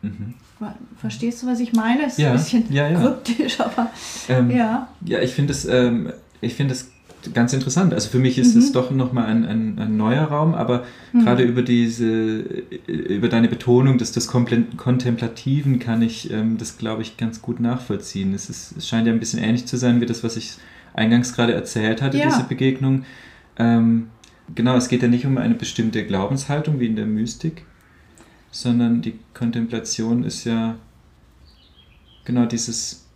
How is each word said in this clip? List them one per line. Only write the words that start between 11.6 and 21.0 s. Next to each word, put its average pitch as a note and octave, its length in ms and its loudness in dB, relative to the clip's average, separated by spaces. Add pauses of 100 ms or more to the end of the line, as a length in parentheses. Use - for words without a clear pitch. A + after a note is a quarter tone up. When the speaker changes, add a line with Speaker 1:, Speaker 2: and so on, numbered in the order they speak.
Speaker 1:
diese, A2+ 760 0 (480)
über G2+ 420 -2
deine A#2 200 4
Betonung B2+ 500 4
des, A2+ 140 -2
des - 140 -2
Komple-, A#2+ 380 2 (140)
Kontemplativen B2+ 1000 0
kann A#2 200 -2
ich, A2+ 300 -2
ähm, A2 260 -2
das, A2+ 220 -10
glaub A2 220 -4
ich, - 180 -12
ganz A2+ 240 -6
gut A#2+ 180 -6
nachvollziehen. G#2 720 -4
Es - 160 -8
ist, - 300 -16
es - 100 -10
scheint A2+ 180 0
ja A2+ 60 2
ein A2+ 80 0
bisschen A#2 220 -6
ähnlich A#2 240 0
zu C3 100 -4
sein A#2+ 240 2
wie A#2 60 0
das, A2+ 180 -6
was A2+ 140 -4
ich - 160 -14 (400)
eingangs A#2 400 2